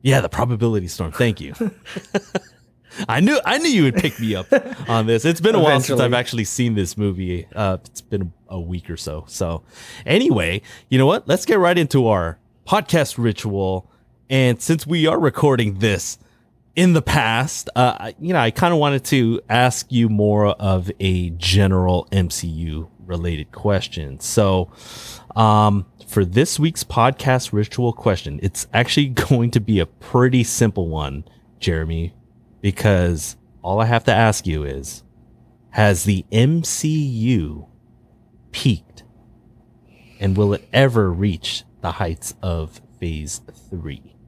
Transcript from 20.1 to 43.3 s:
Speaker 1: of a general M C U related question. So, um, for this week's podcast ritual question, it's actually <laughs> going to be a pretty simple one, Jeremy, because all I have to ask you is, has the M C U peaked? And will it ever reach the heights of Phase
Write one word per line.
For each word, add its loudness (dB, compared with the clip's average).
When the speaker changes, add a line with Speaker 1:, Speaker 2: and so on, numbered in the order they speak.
Speaker 1:
of 0
a 0
general 2
M 0
C -8
U -8
related -6
question. -4
So, 0
um, 4
for 0
this 0
week's -2
podcast 0
ritual -2
question, -2
it's -4
actually 2
<laughs> -4
going 2
to 2
be 2
a 2
pretty 2
simple 0
one, -6
Jeremy, -4
because 0
all -2
I 2
have 0
to 4
ask 2
you -4
is, -10
has 2
the 0
M 2
C -4
U -2
peaked? -2
And 0
will 2
it -10
ever 2
reach -4
the -4
heights -6
of -6
Phase -8